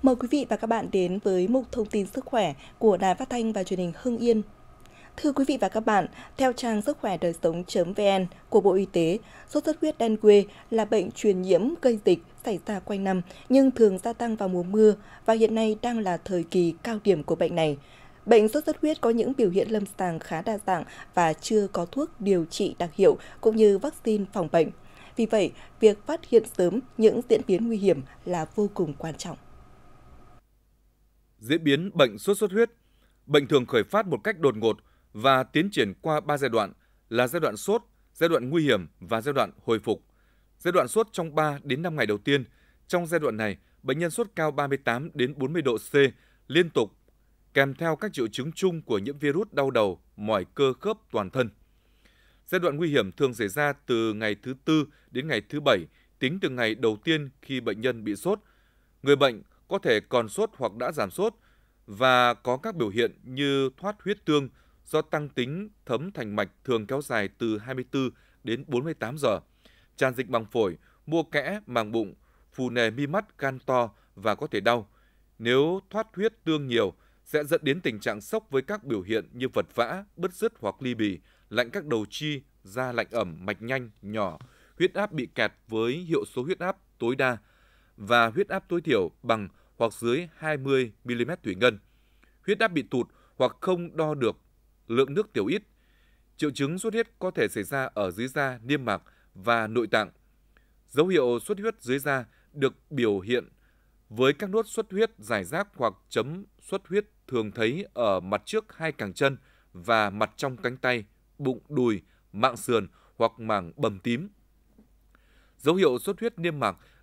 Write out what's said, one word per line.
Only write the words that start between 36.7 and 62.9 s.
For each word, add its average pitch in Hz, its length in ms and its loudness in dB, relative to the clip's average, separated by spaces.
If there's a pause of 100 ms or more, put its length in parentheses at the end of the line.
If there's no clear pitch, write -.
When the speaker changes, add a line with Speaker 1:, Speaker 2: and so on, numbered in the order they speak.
Speaker 2:
là 120 200 2
giai 165 120 -4
đoạn 113 160 -2
sốt, 220 260 0 (320)
giai 147 140 0
đoạn 131 220 0
nguy 165 120 2
hiểm 107 240 2 (140)
và 110 200 -4
giai 139 120 -4
đoạn 117 180 0 (140)
hồi 113 140 2
phục. 104 260 -2 (540)
Giai 180 140 -2
đoạn 175 160 4
sốt 220 240 0
trong 165 220 -6
ba 151 280 0
đến 139 200 -4
năm 160 140 -4
ngày 120 100 2
đầu 104 120 -2
tiên. 139 260 0 (420)
Trong 175 200 -2
giai 160 140 0
đoạn 120 160 -2
này, 107 220 -4 (240)
bệnh 135 160 -2
nhân 170 120 -2
sốt 226 240 -4
cao 156 160 0
ba 143 160 -4
mươi 139 120 -2
tám 131 360 -4
đến 139 220 -2
bốn 135 160 -4
mươi 170 100 -2
độ 120 160 0
C - 140 -10 (540)
liên 160 240 2
tục, 117 200 0 (640)
kèm 139 200 2
theo 165 220 -2
các 214 160 -8
triệu 117 160 -2
chứng 139 240 -6
chung 170 300 -2
của 107 160 -2
nhiễm 139 200 -6
virus 147 340 -2
đau 139 180 0
đầu, 104 300 2 (160)
mỏi 104 280 0 (100)
cơ 135 260 4
khớp 214 160 -2 (140)
toàn 104 200 -4
thân. 123 200 -2 (960)
Giai 185 120 -2
đoạn 160 180 0
nguy 165 120 -2
hiểm 113 240 2
thường 127 220 0
xảy 107 140 -2
ra 143 240 -2
từ 113 420 -2
ngày 107 280 -4
thứ 127 120 -10 (100)
tư 156 220 0 (240)
đến 131 180 -8
ngày 113 200 -2
thứ 147 120 -8
bảy, 131 180 4 (400)
tính 156 220 -2
từ 160 100 -2
ngày 117 240 0
đầu 110 300 0
tiên 151 260 -2 (120)
khi 131 180 -6
bệnh 110 200 -6
nhân 117 240 -2
bị 104 120 -4
sốt. 202 240 -2 (600)
Người 139 140 6
bệnh 135 260 2 (260)
có 196 100 -2
thể 113 220 2
còn 117 280 -2
sốt 214 280 -4
hoặc 110 200 -6
đã 127 160 -6
giảm 110 180 -4
sốt 220 240 -4 (520)
và 123 480 4
có 123 220 -2
các 190 200 -8
biểu 113 120 0
hiện 107 240 0 (100)